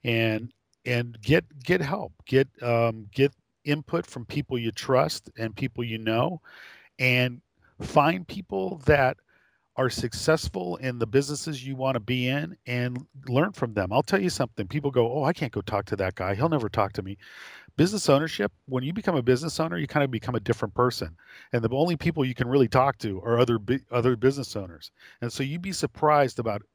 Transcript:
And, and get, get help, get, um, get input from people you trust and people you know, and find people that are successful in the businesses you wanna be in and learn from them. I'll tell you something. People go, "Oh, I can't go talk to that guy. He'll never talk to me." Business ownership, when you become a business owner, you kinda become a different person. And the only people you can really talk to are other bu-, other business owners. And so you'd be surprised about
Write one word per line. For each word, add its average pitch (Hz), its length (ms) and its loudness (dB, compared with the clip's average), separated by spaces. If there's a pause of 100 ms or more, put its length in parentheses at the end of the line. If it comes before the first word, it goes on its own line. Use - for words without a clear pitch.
And, 113 500 0 (320)
and 120 380 -2
get, 160 220 4 (180)
get 170 180 2
help, 139 320 -4 (120)
get, 135 240 4 (160)
um, 117 500 0
get 139 180 4 (320)
input 151 420 -2
from - 180 -12
people 135 340 -6
you 113 140 -4
trust - 680 0
and 113 160 -6
people - 300 -6
you 110 140 -6
know, 113 420 0 (580)
and 127 420 2 (400)
find 165 460 2
people 190 600 -6
that 143 320 4 (580)
are 127 120 0
successful - 880 -2
in 127 220 -6
the 117 80 0
businesses 139 580 -2
you 135 100 -8
wanna 131 260 -2
be 123 280 -2
in 147 260 -4 (120)
and 123 400 -4 (220)
learn 143 220 2
from 123 220 -4
them. 98 200 0
I'll 131 100 4
tell - 180 0
you 185 80 0
something. 117 400 -4
People 143 220 -2
go, 123 200 4
"Oh, 139 140 -2
I 151 80 2
can't - 200 -6
go 107 100 -4
talk 101 240 -2
to 104 100 -4
that 95 200 -2
guy. 95 180 -2
He'll 135 160 2
never 127 180 0
talk 98 260 0
to 104 80 -4
me." 95 140 -10 (600)
Business 185 340 2
ownership, 151 420 2 (140)
when 127 180 -4
you 147 80 -4
become 190 240 -2
a 131 60 2
business 127 360 2
owner, 165 200 -2
you 151 80 -2
kinda 139 220 0
become 110 260 -4
a 113 60 0
different 104 340 -2
person. 117 420 0 (380)
And 120 80 2
the 113 80 0
only 156 260 0
people 156 300 0
you 127 80 -6
can 120 140 -2
really 131 200 6
talk 135 300 2
to 95 220 -6
are 117 180 2
other 120 200 6
bu-, 120 200 0 (120)
other 120 260 2
business 131 380 0
owners. 92 360 -10 (320)
And 120 100 -6
so - 100 -6
you'd 143 200 -4
be 190 100 -8
surprised 147 680 2
about 113 220 -4 (120)